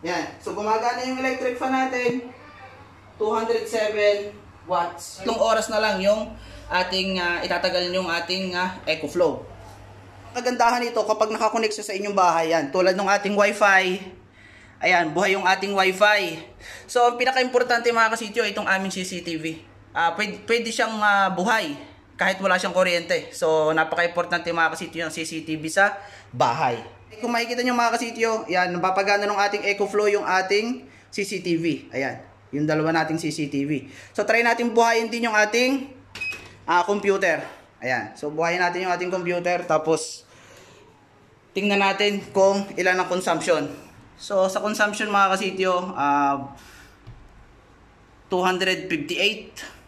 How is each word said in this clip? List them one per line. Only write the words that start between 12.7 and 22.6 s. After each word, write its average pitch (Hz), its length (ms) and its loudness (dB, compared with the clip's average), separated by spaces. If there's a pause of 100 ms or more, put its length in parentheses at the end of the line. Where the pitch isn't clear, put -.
tulad 185 240 2
ng 196 160 0
ating 196 240 2
Wi-Fi, 202 640 4 (800)
ayan, 175 320 2
buhay 190 240 2
yung 196 80 -2
ating 196 320 2
Wi-Fi. 190 640 2 (480)
So, 240 240 4
ang 240 80 -8
pinaka-importante, 247 720 2
mga 226 240 4
kasityo, 220 320 -2
itong 202 240 -2
aming 190 240 0
C 190 80 -6
C 185 160 -8
T 170 240 -6
V. 160 160 -6 (320)
Ah, 170 240 0
pwede, 208 320 -6
pwede 226 240 0
siyang, 220 320 -2
ah, 196 320 4
buhay 196 400 0 (400)
kahit 190 240 0
wala 190 160 2
siyang 180 160 0